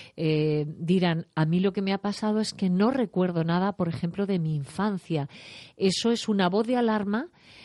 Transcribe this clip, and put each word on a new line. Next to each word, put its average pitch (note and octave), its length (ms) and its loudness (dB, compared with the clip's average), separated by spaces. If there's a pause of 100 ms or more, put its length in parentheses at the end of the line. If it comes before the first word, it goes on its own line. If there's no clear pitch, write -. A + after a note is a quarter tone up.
(160)
eh, D3+ 480 0 (140)
dirán: E3+ 560 2
"A D#3 100 2
mí E3 140 2
lo F#3+ 140 2
que G3 100 -4
me G3 100 -2
ha G3 60 0
pasado G#3+ 400 -2
es G#3+ 160 -2
que F#3+ 160 0
no G3+ 220 4
recuerdo F#3 500 0
nada, F3+ 300 0
por F3 160 -2
ejemplo, E3+ 360 -4
de F#3+ 140 0
mi D#3 160 -2
infancia". D#3 760 -4 (480)
Eso G3 360 2
es A3+ 160 -2
una G3 200 2
voz G#3+ 200 0
de B3+ 80 0
alarma, A3 520 0 (360)